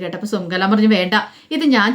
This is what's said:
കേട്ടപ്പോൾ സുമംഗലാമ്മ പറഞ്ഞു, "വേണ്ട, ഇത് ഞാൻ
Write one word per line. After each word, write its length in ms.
കേട്ടപ്പോൾ 320
സുമംഗലാമ്മ 420
പറഞ്ഞു, 220
"വേണ്ട, 160
ഇത് 100
ഞാൻ 180